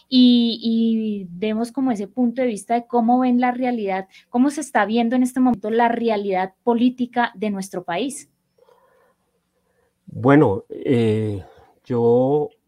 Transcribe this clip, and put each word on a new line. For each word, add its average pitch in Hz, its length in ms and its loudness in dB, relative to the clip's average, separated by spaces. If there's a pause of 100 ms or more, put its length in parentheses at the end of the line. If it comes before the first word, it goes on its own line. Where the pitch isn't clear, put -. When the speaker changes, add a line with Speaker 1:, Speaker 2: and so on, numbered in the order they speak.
Speaker 1:
y, 240 520 4
y 220 720 -2
demos 214 400 -4
como 262 200 -2
ese 202 180 -4
punto 247 320 -2
de 247 80 0
vista 214 240 -6
de 233 140 -2
cómo 240 320 2
ven 247 200 2
la 247 120 2
realidad, 220 580 -4 (200)
cómo 254 200 2
se 285 100 -6
está 220 260 0
viendo 233 300 0
en 254 80 2
este 254 160 -2
momento 247 300 0
la 233 180 2
realidad 202 760 -2
política 240 720 0
de 208 160 -6
nuestro 196 340 -8
país. 214 440 -8 (1800)
Speaker 2:
Bueno, 123 640 2
eh, 110 720 0 (440)
yo 240 640 0 (180)